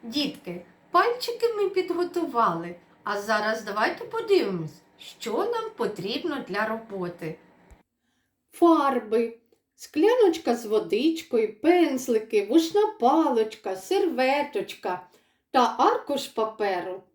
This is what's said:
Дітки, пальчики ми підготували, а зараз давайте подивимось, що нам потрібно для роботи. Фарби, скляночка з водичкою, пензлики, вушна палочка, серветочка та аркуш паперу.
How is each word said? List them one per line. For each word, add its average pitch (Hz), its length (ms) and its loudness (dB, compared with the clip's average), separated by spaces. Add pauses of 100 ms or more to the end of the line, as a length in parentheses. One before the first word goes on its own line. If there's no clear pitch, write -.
Дітки, 233 640 -6 (240)
пальчики 466 640 0
ми 403 120 0
підготували, 262 1080 -2 (280)
а 202 160 -4
зараз 214 440 -2
давайте 220 400 -4
подивимось, 262 760 0 (160)
що - 400 -12
нам 453 380 -4
потрібно 233 720 -4
для 202 180 -2
роботи. 185 720 -8 (1120)
Фарби, 240 840 2 (360)
скляночка 349 840 2
з 233 100 -10
водичкою, 220 920 0
пензлики, 254 840 2
вушна 330 400 4 (140)
палочка, 233 760 2
серветочка 262 1300 -2 (480)
та 247 280 2
аркуш 285 500 0
паперу. 196 720 -4 (120)